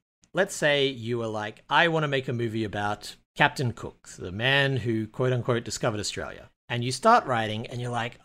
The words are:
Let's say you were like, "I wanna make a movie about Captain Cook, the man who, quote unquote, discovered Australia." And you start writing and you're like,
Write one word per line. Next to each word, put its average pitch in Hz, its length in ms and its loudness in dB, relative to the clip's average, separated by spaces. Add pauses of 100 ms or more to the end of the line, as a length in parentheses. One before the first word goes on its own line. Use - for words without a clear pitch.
(320)
Let's 196 220 0
say 143 320 4
you 120 320 -2
were 113 80 -2
like, 107 420 -6
"I 170 200 6
wanna 160 200 2
make 135 200 0
a 139 40 -2
movie 113 320 -2
about 104 520 -4 (200)
Captain 143 360 2
Cook, - 340 -14 (120)
the 90 120 -10
man 135 460 2
who, 110 320 -2
quote 127 240 0
unquote, 117 320 0
discovered 107 340 -4
Australia." - 520 -8 (200)
And 120 140 -2
you 127 80 -2
start 220 320 6
writing 113 440 -2
and 117 120 -8
you're 123 100 -6
like, 120 340 -4